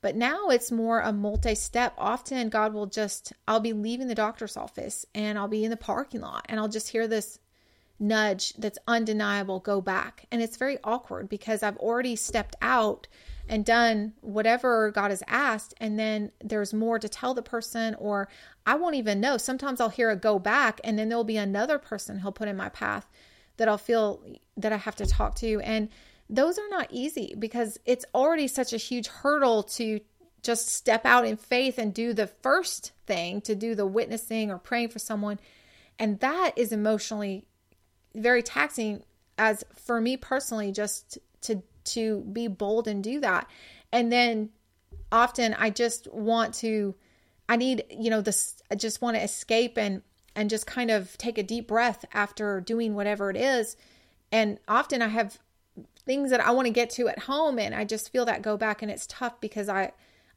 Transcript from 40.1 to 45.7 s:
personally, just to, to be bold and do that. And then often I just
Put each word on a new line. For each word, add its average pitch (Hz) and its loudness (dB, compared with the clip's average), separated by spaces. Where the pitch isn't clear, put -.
personally, 233 -4
just - -6
to, 202 -2
to 220 0
be 226 -4
bold 214 0
and 202 -2
do 262 -2
that. 190 2
And 233 4
then 233 4
often 233 4
I 220 0
just 233 -2